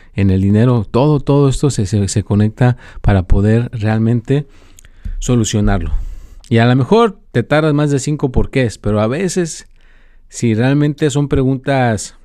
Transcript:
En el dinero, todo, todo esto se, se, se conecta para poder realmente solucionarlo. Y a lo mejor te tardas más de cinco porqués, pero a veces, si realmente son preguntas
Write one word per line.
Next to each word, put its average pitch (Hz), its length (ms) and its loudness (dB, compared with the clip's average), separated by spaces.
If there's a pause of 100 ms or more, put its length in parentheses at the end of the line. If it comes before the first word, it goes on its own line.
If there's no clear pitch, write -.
(140)
En 98 160 2
el 95 100 2
dinero, 107 500 2
todo, 143 300 2
todo 143 300 2
esto 135 180 0
se, 120 160 -2
se, 101 240 -2
se 104 140 -2
conecta 107 560 0 (240)
para 95 220 2
poder 110 500 2
realmente 113 720 -2 (720)
solucionarlo. 104 720 0 (580)
Y 117 100 2
a 113 80 4
lo 123 80 4
mejor 196 460 2 (120)
te 120 100 0
tardas 151 320 0
más 147 160 0
de 139 80 0
cinco 139 340 -4
porqués, 117 460 -2
pero 104 240 -2
a 110 40 0
veces, 170 600 -4 (640)
si 117 240 -2
realmente 143 560 0
son 143 180 -2
preguntas 131 880 -2 (100)